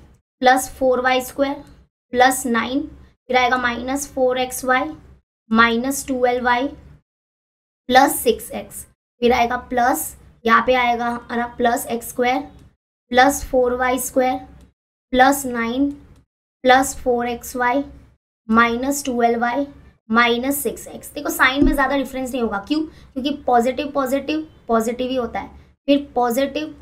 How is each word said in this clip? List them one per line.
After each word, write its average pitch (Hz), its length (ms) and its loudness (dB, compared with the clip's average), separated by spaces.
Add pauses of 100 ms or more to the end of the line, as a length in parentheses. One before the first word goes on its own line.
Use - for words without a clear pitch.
(420)
प्लस 254 280 4
फ़ोर 254 320 0
वाई 262 200 0
स्क्वायर 277 340 -4 (580)
प्लस 254 340 2
नाइन, 233 340 -2 (460)
फिर 247 100 2
आएगा 254 200 2
माइनस 247 500 -4
फ़ोर 254 320 0
एक्स 247 260 -6
वाई 262 240 0 (600)
माइनस 233 580 2
ट्वेल्व 247 380 0
वाई 247 220 0 (1200)
प्लस 254 260 6
सिक्स - 360 -2
एक्स, - 340 -14 (360)
फिर 240 120 4
आएगा 247 260 0
plus, 254 560 -2 (300)
यहाँ 233 200 4
पे 254 100 4
आएगा 240 320 0
हमारा 240 380 -6 (120)
प्लस 240 300 0
एक्स 233 220 -8
स्क्वायर 254 300 -2 (720)
प्लस 262 340 4
फ़ोर 247 300 2
वाई 254 240 -2
स्क्वायर 262 400 0 (720)
प्लस 269 340 4
नाइन 240 420 -2 (720)
प्लस 262 320 4
फ़ोर 240 320 -2
एक्स 240 280 -10
वाई 247 280 0 (680)
माइनस 233 560 2
ट्वेल्व 233 360 0
वाई 262 260 -2 (420)
माइनस 240 480 2
सिक्स - 300 -8
एक्स। - 260 -18
देखो 294 160 -8
साइन 277 360 2
में - 80 4
ज़्यादा 269 240 0
difference 254 340 -6
नहीं 254 100 -2
होगा, 202 180 -2
क्यों? 302 220 -2
क्योंकि 285 500 -8 (140)
positive 254 460 0
positive 277 560 -2 (200)
positive 233 420 -2
ही 262 60 -4
होता 226 240 -4
है, 196 100 -12 (380)
फिर 285 280 2
positive 277 680 -2